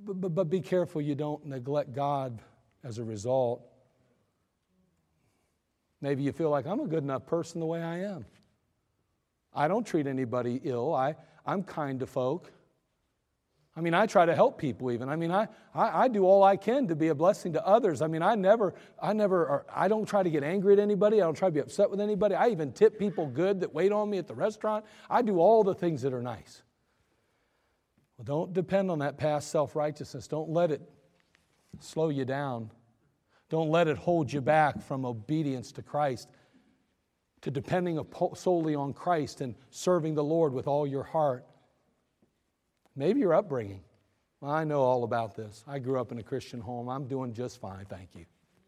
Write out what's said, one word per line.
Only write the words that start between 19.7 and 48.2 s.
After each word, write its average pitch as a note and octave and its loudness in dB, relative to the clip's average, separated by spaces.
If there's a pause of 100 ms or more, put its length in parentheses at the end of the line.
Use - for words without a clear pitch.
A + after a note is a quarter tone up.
I F3+ 2
don't G#3+ 0
try G3+ 2
to F#3 2
get D3+ 0
angry F#3+ 4
at G3 8
anybody. G#3 4
I E3+ 4
don't D#3+ 2
try F#3+ 0
to F3+ 2
be D3+ 0
upset C3+ 2
with G3+ -4
anybody. G#3 0
I G3+ 4
even D#3 -2
tip G#3 4
people F#3+ -2
good E3+ 0
that D#3+ -6
wait F3+ 2
on G#3 0
me F#3+ -4
at D#3+ -8
the A2+ -12
restaurant. G#3+ -4 (240)
I A#3 4
do G#3 2
all G#3+ 8
the F#3+ 2
things D#3+ -2
that C3+ -2
are B2 -6
nice." A#2+ -12 (1600)
Well, A2+ -14
don't E3+ -4
depend F#3+ 0
on D#3+ -2
that C#3+ -4
past D3 -2
self-righteousness. D3 -4
Don't D#3 -6
let E3 2
it - -4 (920)
slow D#3+ -2
you C3+ -2
down. B2+ -6 (800)
Don't D#3+ 0
let E3 4
it C#3+ 0
hold D#3+ 0
you C#3+ -4
back D3+ 4
from C3 -6
obedience B2+ -4
to - -14
Christ, D3 -4 (1120)
to D3+ -8
depending E3 -2
upo-, - -4
solely E3 0
on C#3 -4
Christ D#3 -2
and B2+ -8 (160)
serving D#3+ 0
the D3 0
Lord D#3+ 2
with B2+ -6
all C#3+ 0
your C3+ -6
heart. C#3+ -2 (1500)
Maybe F3+ 0
your F3 4
upbringing. A#2+ -2 (580)
"Well, C#3 -6
I D#3 0
know D3 0
all B2+ 2
about A2+ -4
this. G#2+ -14
I C#3+ -10
grew C3 -2
up A#2+ -8
in B2 -10
a A2 -10
Christian B2 -10
home. A#2+ -10
I'm C3+ -8
doing C3 -6
just A#2+ -10
fine, G2 -14
thank F#2+ -18
you." E2+ -20 (420)